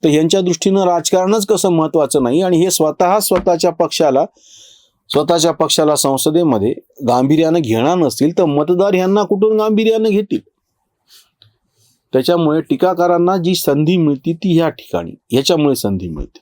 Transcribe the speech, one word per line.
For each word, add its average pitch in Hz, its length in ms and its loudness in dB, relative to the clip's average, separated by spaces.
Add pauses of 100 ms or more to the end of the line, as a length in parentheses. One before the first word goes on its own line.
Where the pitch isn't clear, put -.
तर 165 40 4
यांच्या 160 320 2
दृष्टीनं 190 440 0
राजकारणच 185 640 0
कसं 196 220 0
महत्त्वाचं 156 540 0
नाही? 139 200 0
आणि 180 160 0
हे 180 120 2
स्वतः 175 480 0
स्वतःच्या 180 540 0
पक्षाला, 156 520 0 (840)
स्वतःच्या 160 440 0
पक्षाला - 440 0
संसदेमध्ये 135 760 0 (340)
गांभीर्यानं 151 520 2
घेणार 120 340 0
नसतील, 156 440 0
तर 190 60 2
मतदार 170 480 0
यांना 190 300 0
कुठून 208 340 0
गांभीर्यानं 220 520 0
घेतील? 202 320 -2 (1700)
त्याच्यामुळे 160 480 0
टीकाकारांना 175 760 0
जी 180 180 -2
संधी 151 420 0
मिळते 156 360 0
ती 165 260 0
ह्या 165 100 2
ठिकाणी, 85 440 -8 (180)
ह्याच्यामुळे 143 440 0
संधी 95 340 -4
मिळते 76 340 -12